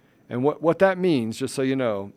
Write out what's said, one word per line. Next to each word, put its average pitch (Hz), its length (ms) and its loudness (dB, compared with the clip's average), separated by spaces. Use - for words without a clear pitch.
And 123 140 -4
what, 147 180 0
what 165 180 2
that 190 200 4
means, 131 380 0
just 131 180 -6
so 139 80 -2
you 135 120 0
know, 104 420 -2